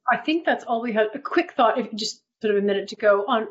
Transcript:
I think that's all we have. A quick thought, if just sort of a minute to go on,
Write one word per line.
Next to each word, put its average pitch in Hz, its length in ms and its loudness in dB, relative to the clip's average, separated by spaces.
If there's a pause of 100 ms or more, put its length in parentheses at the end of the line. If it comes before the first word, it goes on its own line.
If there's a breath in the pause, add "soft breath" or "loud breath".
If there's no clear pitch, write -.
(120)
I 233 60 2
think 320 260 -2
that's 254 200 0
all 226 180 -2
we 233 120 -4
have. 220 200 2
A - 60 -10
quick - 340 -2
thought, 226 240 2
if 214 160 -6
just - 300 -8 (180)
sort 214 140 0
of 202 80 2
a - 20 -2
minute 196 220 0
to - 80 -12
go 202 320 2
on, 220 240 0